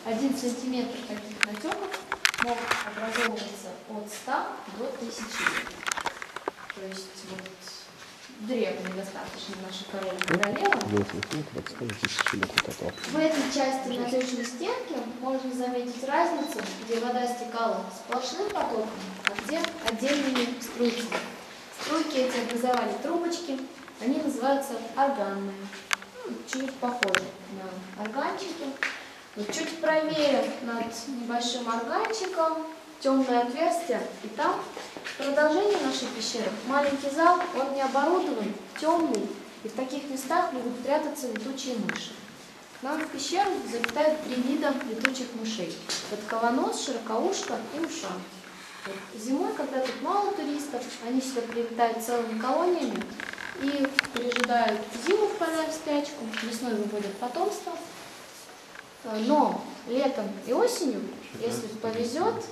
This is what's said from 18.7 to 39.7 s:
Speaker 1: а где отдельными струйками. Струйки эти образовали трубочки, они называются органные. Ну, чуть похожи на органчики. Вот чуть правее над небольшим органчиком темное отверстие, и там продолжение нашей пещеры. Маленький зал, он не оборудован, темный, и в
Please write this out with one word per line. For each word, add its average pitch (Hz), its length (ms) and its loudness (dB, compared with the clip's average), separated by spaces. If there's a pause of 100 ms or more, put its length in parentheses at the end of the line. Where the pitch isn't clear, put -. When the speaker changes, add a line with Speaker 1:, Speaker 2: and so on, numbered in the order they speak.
Speaker 1:
а - 200 -2
где 330 140 0 (260)
отдельными 254 760 2
струйками. - 580 0 (600)
Струйки 302 340 2
эти 254 220 4
образовали 233 540 2 (100)
трубочки, 339 560 0 (420)
они 269 220 4
называются 277 500 2 (240)
органные. 196 680 2 (600)
Ну, 247 80 -4 (160)
чуть 262 240 -2
похожи 196 500 2 (280)
на 190 520 -8
органчики. 320 600 -2 (680)
Вот 214 160 -4
чуть - 280 -4
правее 311 640 4 (180)
над 233 240 -2 (220)
небольшим 240 600 -2
органчиком 320 1000 2 (340)
темное 254 420 6
отверстие, 269 600 2 (200)
и 220 60 -8
там 330 320 0 (560)
продолжение 311 720 6
нашей 254 300 0
пещеры. 220 340 0 (160)
Маленький 277 440 4
зал, 330 280 8 (200)
он 277 160 0
не 277 60 0
оборудован, 269 720 4 (280)
темный, 311 480 4 (360)
и 214 40 -4
в - 40 -6